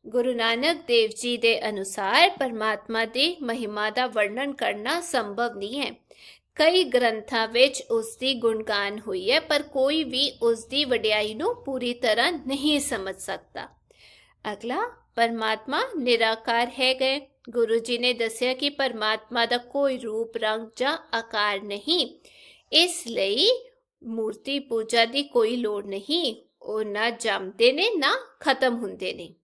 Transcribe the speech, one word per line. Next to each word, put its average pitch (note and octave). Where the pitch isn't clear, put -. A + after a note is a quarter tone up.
ਗੁਰੂ B3
ਨਾਨਕ A#3
ਦੇਵ A3+
ਜੀ A#3+
ਦੇ A3+
ਅਨੁਸਾਰ G#3
ਪਰਮਾਤਮਾ A3+
ਦੀ C4+
ਮਹਿਮਾ G#3+
ਦਾ B3
ਵਰਣਨ A3
ਕਰਨਾ A#3
ਸੰਭਵ A#3
ਨਹੀਂ A3
ਹੈ। -
ਕਈ E4+
ਗ੍ਰੰਥਾਂ A#3
ਵਿੱਚ B3+
ਉਸ A3+
ਦੀ C4
ਗੁਣਗਾਨ G#3+
ਹੋਈ F#3+
ਹੈ, D4
ਪਰ D4+
ਕੋਈ C#4+
ਵੀ C4
ਉਸ A3+
ਦੀ C#4+
ਵਡਿਆਈ G#3+
ਨੂੰ G4+
ਪੂਰੀ B3
ਤਰ੍ਹਾਂ A#3+
ਨਹੀਂ C#4+
ਸਮਝ F#3+
ਸਕਦਾ। -
ਅਗਲਾ, A#3
ਪਰਮਾਤਮਾ A#3
ਨਿਰਾਕਾਰ A#3
ਹੈਗੇ। C4
ਗੁਰੂ A3+
ਜੀ A#3
ਨੇ B3
ਦੱਸਿਆ A#3
ਕਿ C#4
ਪਰਮਾਤਮਾ A#3
ਦਾ A#3+
ਕੋਈ C4
ਰੂਪ, A3+
ਰੰਗ A3
ਜਾਂ C#4+
ਆਕਾਰ G#3
ਨਹੀਂ, G#3
ਇਸ E4+
ਲਈ A#3
ਮੂਰਤੀ A3+
ਪੂਜਾ A3+
ਦੀ B3+
ਕੋਈ A#3+
ਲੋੜ G#3
ਨਹੀਂ। A#3
ਉਹ G#3+
ਨਾ G#3
ਜੰਮਦੇ G#3+
ਨੇ, F4+
ਨਾ D4+
ਖਤਮ C4
ਹੁੰਦੇ F#3+
ਨੇ। E3+